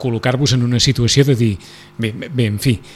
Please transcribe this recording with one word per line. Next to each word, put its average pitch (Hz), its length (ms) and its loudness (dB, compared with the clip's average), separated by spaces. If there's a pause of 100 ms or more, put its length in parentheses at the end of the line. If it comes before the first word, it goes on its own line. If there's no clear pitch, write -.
col·locar-vos 127 520 0
en 127 100 2
una 120 160 0
situació 120 440 2
de 135 120 2
dir, 110 220 0 (420)
"Bé, 113 120 -2
bé, - 220 -12
bé, 123 140 0
en 104 100 -2
fi, 113 220 0 (160)